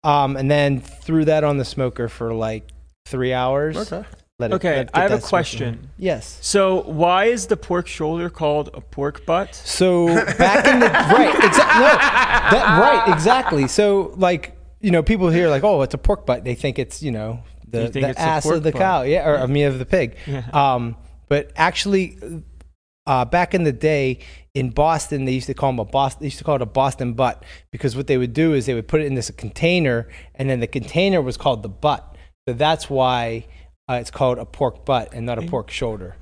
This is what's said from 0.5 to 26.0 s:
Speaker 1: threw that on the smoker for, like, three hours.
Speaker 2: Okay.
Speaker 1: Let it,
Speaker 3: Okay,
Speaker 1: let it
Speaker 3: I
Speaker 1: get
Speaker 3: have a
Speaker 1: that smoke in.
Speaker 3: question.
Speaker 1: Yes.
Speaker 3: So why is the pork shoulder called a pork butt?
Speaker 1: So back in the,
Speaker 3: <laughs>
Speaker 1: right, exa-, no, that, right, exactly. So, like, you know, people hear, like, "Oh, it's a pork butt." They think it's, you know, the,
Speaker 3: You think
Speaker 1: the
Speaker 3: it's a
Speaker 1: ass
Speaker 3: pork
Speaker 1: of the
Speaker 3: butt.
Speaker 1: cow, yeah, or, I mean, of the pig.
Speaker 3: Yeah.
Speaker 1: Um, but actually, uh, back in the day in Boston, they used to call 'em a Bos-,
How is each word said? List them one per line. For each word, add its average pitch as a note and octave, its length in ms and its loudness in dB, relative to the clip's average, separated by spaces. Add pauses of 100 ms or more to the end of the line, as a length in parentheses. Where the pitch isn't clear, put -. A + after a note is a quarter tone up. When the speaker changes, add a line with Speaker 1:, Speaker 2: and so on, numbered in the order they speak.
Speaker 1:
threw - 460 -2
that D#3 160 4
on C#3+ 160 0
the C3 60 -2
smoker B2 440 -4
for, A2+ 240 -8
like, A2 360 -6 (360)
three B2+ 300 -4
hours. C#3 420 -2
Speaker 2:
Okay. G3 300 -8 (320)
Speaker 1:
Let A2+ 140 -2
it, - 20 0
Speaker 3:
Okay, F#3 220 -2
Speaker 1:
let - 100 0
it - 80 -18
Speaker 3:
I E3 60 2
Speaker 1:
get - 20 2
Speaker 3:
have G3 80 2
a B2 60 2
Speaker 1:
that B2 60 -2
smoke - 20 -14
in. - 60 -12
Speaker 3:
question. C3+ 680 -4
Speaker 1:
Yes. E3+ 440 -6
Speaker 3:
So F#3+ 400 2
why F3 420 2
is A3+ 240 0
the G#3 80 0
pork F3 320 -4
shoulder E3+ 420 -6
called D3 420 -2
a - 80 -16
pork - 460 -8
butt? F3+ 300 -2
Speaker 1:
So F3+ 500 2 (320)
back G3+ 260 6
in C4+ 140 6
the, A#3 80 6
Speaker 3:
<laughs> G#3 40 6
Speaker 1:
right, D#4 440 4
exa-, G#3+ 460 6
no, C4+ 80 8 (640)
that, - 280 4
right, B3 320 4
exactly. E3 540 2
So, G3 500 2
like, F3+ 380 -2 (260)
you G3+ 120 0
know, E3+ 100 4
people F#3 260 2
hear, E3+ 220 4
like, C#3+ 140 0
"Oh, F#3+ 180 2
it's C3 120 -2
a C#3+ 40 -8
pork - 260 0
butt." B2 200 -2
They B2 100 -4
think C3 240 -4
it's, - 240 -8
you D3+ 80 -6
know, A2 300 -8 (280)
the, A#2 140 -4
Speaker 3:
You A#2 60 -2
think C3 160 -4
Speaker 1:
the - 60 -2
Speaker 3:
it's C3 100 -8
a - 20 0
Speaker 1:
ass D#3+ 220 0
Speaker 3:
pork D#3 140 0
Speaker 1:
of D3+ 40 -4
the D#3 80 2
Speaker 3:
butt. C3 100 -6
Speaker 1:
cow, F#3 220 2
yeah, D3 260 0
or, D3 100 2
I C3 80 -2
mean, C#3+ 200 0
of C3 140 -2
the B2+ 40 -6
pig. C#3+ 300 -2 (100)
Speaker 3:
Yeah. C#3 280 -8
Speaker 1:
Um, B2+ 420 0 (340)
but C#3+ 280 -2
actually, F#3 600 0 (920)
uh, B2+ 160 2
back F3 320 0
in F3 80 0
the D3+ 80 2
day C3+ 480 0 (340)
in C3+ 160 -2
Boston, D3 540 0
they C3 80 -2
used C3 160 -4
to C3 60 -6
call C#3 160 0
'em B2 100 -4
a G#2+ 40 -4
Bos-, C3+ 300 -2